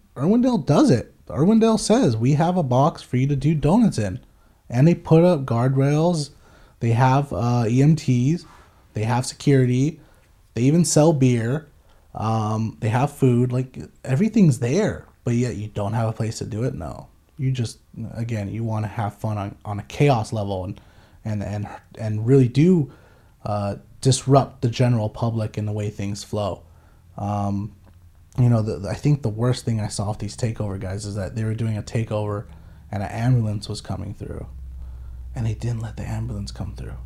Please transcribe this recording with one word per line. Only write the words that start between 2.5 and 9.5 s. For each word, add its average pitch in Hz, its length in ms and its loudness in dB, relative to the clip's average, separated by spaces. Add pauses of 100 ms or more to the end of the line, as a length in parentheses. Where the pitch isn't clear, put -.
a 180 60 2
box 135 380 2
for - 140 -6
you 127 120 2
to 143 80 0
do 143 200 2
donuts 160 420 4
in." 104 220 -4 (500)
And 127 160 4
they 170 80 6
put 165 300 4
up 170 220 2
guardrails. 139 840 0 (500)
They 117 100 2
have, 131 400 2
uh, 117 360 0
E 123 140 2
M 151 140 6
Ts. 131 500 0 (480)
They 104 100 -4
have 120 220 0
security. 131 760 2 (520)